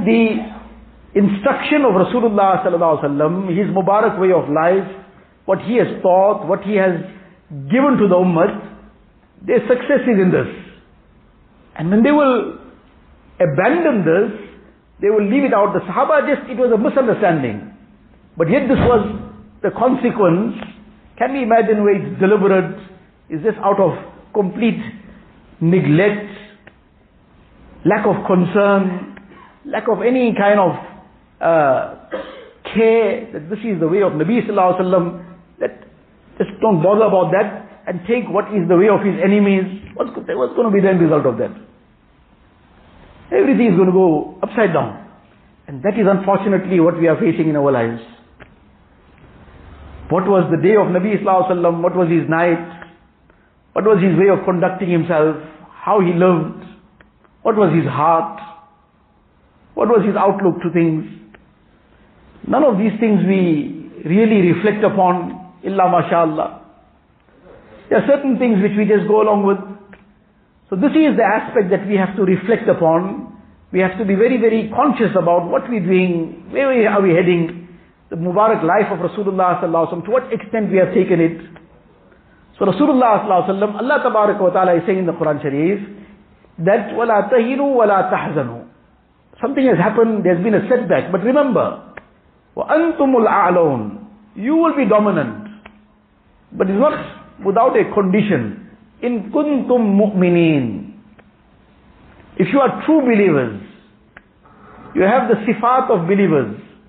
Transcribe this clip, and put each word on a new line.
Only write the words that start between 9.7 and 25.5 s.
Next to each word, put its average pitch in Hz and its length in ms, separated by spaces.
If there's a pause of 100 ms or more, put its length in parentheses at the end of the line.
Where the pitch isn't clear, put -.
is 220 180
in 185 120
this. 135 160 (1300)
And 165 140
when 220 120
they 285 80
will 269 460 (800)
abandon 208 720
this, 196 340 (600)
they 202 80
will 208 200
leave 277 140
it 262 100
out. 202 200
The 185 80
Sahaba 269 420
just, - 260
it 240 80
was 208 140
a 220 60
misunderstanding. 175 1000 (600)
But - 120
yet 254 200
this 214 100
was 233 240 (580)
the 190 100
consequence. 208 840 (600)
Can 254 160
we 269 100
imagine 220 400
where 202 120
it's 143 240
deliberate? 190 600 (500)
Is 156 140
this 214 180
out 202 180
of 175 120 (420)
complete 202 460 (800)